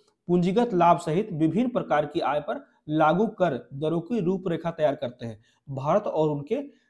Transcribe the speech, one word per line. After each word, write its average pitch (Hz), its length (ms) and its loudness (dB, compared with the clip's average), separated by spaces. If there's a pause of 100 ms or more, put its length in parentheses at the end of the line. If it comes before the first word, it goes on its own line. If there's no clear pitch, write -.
(280)
पूंजीगत 185 460 2
लाभ 170 240 6
सहित 180 340 -2
विभिन्न 160 380 0
प्रकार 151 360 0
की 165 160 -6
आय 143 180 0
पर 247 260 -8 (220)
लागू 156 380 4 (100)
कर 165 180 2 (200)
दरों 156 260 -2
की 226 200 -4
रूपरेखा 175 500 -2
तैयार 151 240 0
करते 120 320 -8
हैं। 110 120 -12 (300)
भारत 143 360 0
और 156 260 0
उनके 180 320 -2 (280)